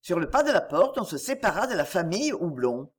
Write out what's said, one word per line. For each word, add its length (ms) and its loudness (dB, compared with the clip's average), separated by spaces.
Sur 180 -2
le 100 -2
pas 140 2
de 80 2
la 100 4
porte, 380 2
on 40 -2
se 140 -8
sépara 500 -2
de 80 -4
la 80 0
famille 480 0
Houblon. 680 -2